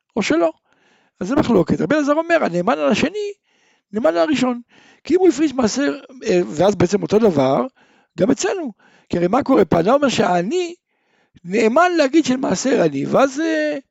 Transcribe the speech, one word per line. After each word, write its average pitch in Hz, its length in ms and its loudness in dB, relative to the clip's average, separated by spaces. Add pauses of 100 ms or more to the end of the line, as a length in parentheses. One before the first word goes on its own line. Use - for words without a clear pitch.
(160)
או 208 60 0
שלא? 320 300 0 (680)
אז 185 80 -6
זה 269 80 -4
מחלוקת. 202 440 0
רבי 269 140 -2
אלעזר 294 180 0
אומר, 330 320 0
הנאמן 180 340 -2
על 294 100 0
השני, 403 440 -2 (600)
נאמן 247 180 0
על 339 80 0
הראשון. 254 420 0 (440)
כי 294 100 0
אם 370 60 2
הוא 370 80 6
הפריש 277 240 2
מעשר, 269 480 -2 (240)
אה, 180 220 2
ואז 190 280 0
בעצם 180 280 0
אותו 180 160 0
דבר, 165 480 2 (520)
גם 214 120 2
אצלנו. 349 420 -4 (360)
כי - 80 -2
הרי 175 120 0
מה 247 140 0
קורה 240 220 2
פה? - 160 0
אדם 208 140 2
אומר 285 140 2
שהעני 220 680 -2 (680)
נאמן 240 520 2
להגיד 294 280 2
של 254 120 0
מעשר 247 460 0
עני, 143 240 -2
ואז, 262 340 0
אה, 302 380 -2 (120)